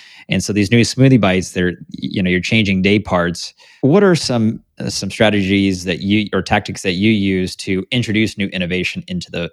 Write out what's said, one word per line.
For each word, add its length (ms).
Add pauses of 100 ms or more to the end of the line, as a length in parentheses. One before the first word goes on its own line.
(300)
And 140
so 100
these 160
new 120
smoothie 380
bites, 340
they're, 200 (160)
you 320
know, 80
you're 100
changing 440
day 160
parts. 560 (260)
What 220
are 100
some, 500 (140)
uh, 140
some 180
strategies 760
that 160
you, 300
or 120
tactics 400
that 100
you 160
use 460
to 340
introduce 480
new 120
innovation 580
into 240
the, 220